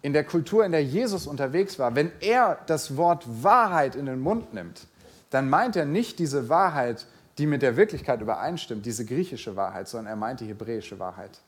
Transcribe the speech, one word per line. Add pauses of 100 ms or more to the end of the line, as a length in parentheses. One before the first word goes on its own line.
in
der
Kultur,
in
der
Jesus
unterwegs
war,
wenn (100)
er
das
Wort (180)
Wahrheit
in
den
Mund
nimmt, (420)
dann
meint
er
nicht
diese
Wahrheit, (320)
die
mit
der
Wirklichkeit
übereinstimmt,
diese
griechische
Wahrheit,
sondern
er
meint
die
hebräische
Wahrheit.